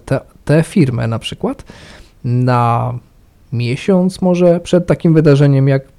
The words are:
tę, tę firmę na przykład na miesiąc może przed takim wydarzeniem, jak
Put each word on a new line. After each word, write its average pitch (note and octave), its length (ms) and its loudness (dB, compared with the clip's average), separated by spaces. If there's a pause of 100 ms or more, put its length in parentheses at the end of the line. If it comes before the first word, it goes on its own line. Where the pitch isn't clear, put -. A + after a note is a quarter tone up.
tę, C3+ 160 -4 (240)
tę D#3 180 2
firmę A#2+ 460 -2
na A2+ 100 -4
przykład - 460 -10 (600)
na A#2+ 680 -2 (580)
miesiąc F3+ 720 -2
może F3 380 2
przed F3 260 -2
takim E3+ 280 0
wydarzeniem, C#3+ 540 4
jak C3+ 140 0 (160)